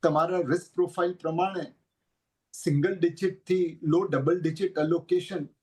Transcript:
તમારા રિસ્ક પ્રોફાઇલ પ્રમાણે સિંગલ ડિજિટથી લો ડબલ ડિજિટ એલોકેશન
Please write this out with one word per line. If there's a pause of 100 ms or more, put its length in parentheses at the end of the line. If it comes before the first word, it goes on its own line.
તમારા
રિસ્ક
પ્રોફાઇલ
પ્રમાણે (880)
સિંગલ
ડિજિટથી (180)
લો
ડબલ
ડિજિટ
એલોકેશન (180)